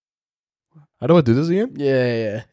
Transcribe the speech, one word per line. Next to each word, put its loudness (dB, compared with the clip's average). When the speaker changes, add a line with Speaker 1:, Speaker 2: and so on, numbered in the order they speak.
Speaker 1:
"How -6
do 4
I 6
do 2
this 0
again?" -2
Speaker 2:
Yeah, 0
yeah, -6